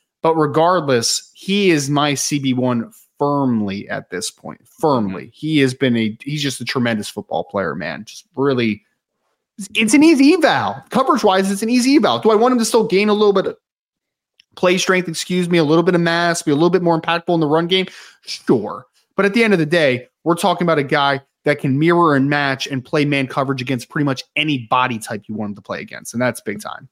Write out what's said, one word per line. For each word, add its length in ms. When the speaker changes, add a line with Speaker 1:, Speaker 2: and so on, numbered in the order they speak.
Speaker 1:
But 120
regardless, 1000
he 360
is 180
my 260
C 260
B 120
one 380
firmly 720
at 220
this 180
point. 320
Firmly. 440
Speaker 2:
Mm-hmm. 80
Speaker 1:
He 260
has 140
been 240
a, 260
he's 200
just 180
a 40
tremendous 440
football 360
player, 320
man. 280
Just 200
really, 480
it's 200
an 80
easy 320
eval. 560
Coverage-wise, 600
it's 100
an 80
easy 260
eval. 220
Do 120
I 40
want 180
him 60
to 60
still 220
gain 220
a 40
little 220
bit 120
of 100
play 220
strength, 280
excuse 420
me, 100
a 60
little 200
bit 100
of 60
mass, 420
be 80
a 40
little 160
bit 120
more 180
impactful 340
in 60
the 60
run 220
game? 180
Sure. 640
But 120
at 80
the 100
end 80
of 80
the 60
day, 420
we're 100
talking 320
about 120
a 40
guy 380
that 160
can 180
mirror 380
and 120
match 380
and 180
play 200
man 240
coverage 340
against 280
pretty 140
much 200
any 360
body 280
type 300
you 80
want 140
him 40
to 80
play 180
against. 340
And 60
that's 200
big 200
time. 320